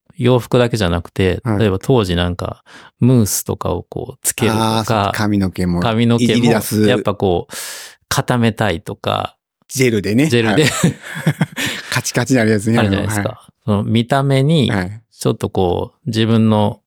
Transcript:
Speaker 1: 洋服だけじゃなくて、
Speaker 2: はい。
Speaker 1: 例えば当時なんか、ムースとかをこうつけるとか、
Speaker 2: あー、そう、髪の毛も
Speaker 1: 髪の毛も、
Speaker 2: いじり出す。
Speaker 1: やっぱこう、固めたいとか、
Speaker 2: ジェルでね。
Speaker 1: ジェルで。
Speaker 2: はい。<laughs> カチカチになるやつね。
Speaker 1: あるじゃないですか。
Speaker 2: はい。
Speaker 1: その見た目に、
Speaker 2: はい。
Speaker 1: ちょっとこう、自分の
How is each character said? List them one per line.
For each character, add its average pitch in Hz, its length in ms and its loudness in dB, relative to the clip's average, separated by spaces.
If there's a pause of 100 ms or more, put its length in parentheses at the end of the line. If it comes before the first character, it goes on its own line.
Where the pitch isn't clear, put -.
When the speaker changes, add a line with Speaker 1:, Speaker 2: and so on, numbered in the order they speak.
(160)
Speaker 1:
洋 123 240 2
服 - 180 0
だ 120 120 2
け 117 80 -4
じ 107 60 0
ゃ 87 60 2
な 85 120 0
く - 100 -16
て、 92 320 0
Speaker 2:
は 110 120 -2
い。 98 40 -2
Speaker 1:
例 113 60 2
え 101 40 2
ば 95 100 -2
当 127 240 2
時 87 120 -2
な 87 140 0
ん 90 60 -4
か、 - 280 -10 (360)
ム 120 240 4
ー - 20 4
ス - 180 -4
と - 140 -4
か - 140 -4
を 87 120 -4
こ - 320 -12
う - 80 -20
つ - 100 -2
け - 120 -2
る 107 60 2
と 110 60 0
か、 110 220 0
Speaker 2:
あ 110 40 -2
ー、 107 220 0
そ 98 40 -2
う、 98 40 -4
髪 104 240 -2
の 92 140 -2
毛 92 140 -4
も 87 140 -2
Speaker 1:
髪 113 280 0
の 117 100 2
毛 120 80 2
も、 113 60 2
Speaker 2:
い 107 40 2
じ 120 60 2
り 120 80 4
出 110 120 2
す。 107 260 0
Speaker 1:
や 123 100 2
っ 101 40 -2
ぱ 104 120 -2
こ 92 360 0
う、 - 40 -16 (540)
固 135 300 -2
め 117 160 2
た 104 180 -2
い 85 100 -4
と 107 140 -12
か、 104 420 -4 (300)
Speaker 2:
ジ 131 160 -2
ェ 123 80 4
ル 104 100 0
で 98 140 -2
ね。 143 120 2
Speaker 1:
ジ 120 100 2
ェ 110 120 2
ル 101 60 2
で。 151 100 4
Speaker 2:
は - 220 0
い。 - 80 -2 (400)
<laughs> - 560 -6
カ 123 100 -2
チ - 120 -8
カ 123 120 0
チ 135 80 0
に 127 40 4
な 110 80 2
る 110 60 2
や 107 80 2
つ 110 120 -2
ね。 120 80 2
Speaker 1:
あ 117 40 2
る 98 60 2
じ 98 60 2
ゃ 98 40 -2
な 95 60 -2
い - 20 -4
で 107 60 -2
す 104 80 -2
か。 107 80 -4
Speaker 2:
は - 200 -14
い。 - 40 -20 (120)
Speaker 1:
そ 110 60 -2
の 104 120 0
見 117 240 0
た 139 160 0
目 135 200 2
に、 151 280 2
Speaker 2:
は 98 120 0
い。 104 280 -10
Speaker 1:
ち - 160 -6
ょ 127 40 2
っ 113 60 -4
と 107 120 -4
こ 92 460 -2
う、 - 120 -20
自 113 180 0
分 110 240 4
の 107 380 2